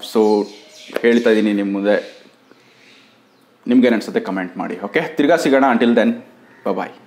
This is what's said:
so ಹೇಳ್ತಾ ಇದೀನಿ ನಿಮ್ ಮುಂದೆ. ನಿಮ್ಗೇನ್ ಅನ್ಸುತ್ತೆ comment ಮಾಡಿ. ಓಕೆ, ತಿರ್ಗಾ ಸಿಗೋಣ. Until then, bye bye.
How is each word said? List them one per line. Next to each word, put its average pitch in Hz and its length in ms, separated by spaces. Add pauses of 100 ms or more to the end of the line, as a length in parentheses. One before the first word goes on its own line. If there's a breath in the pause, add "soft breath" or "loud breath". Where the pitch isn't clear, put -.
(160)
so 107 280 (580)
ಹೇಳ್ತಾ 117 280
ಇದೀನಿ 107 240
ನಿಮ್ 101 200
ಮುಂದೆ. 101 500 (1400 soft breath)
ನಿಮ್ಗೇನ್ 123 260
ಅನ್ಸುತ್ತೆ 107 280
comment 95 360
ಮಾಡಿ. 90 280
ಓಕೆ, 151 160
ತಿರ್ಗಾ 165 340
ಸಿಗೋಣ. 135 280 (100)
Until 117 220
then, 117 160 (540)
bye 95 120
bye. - 300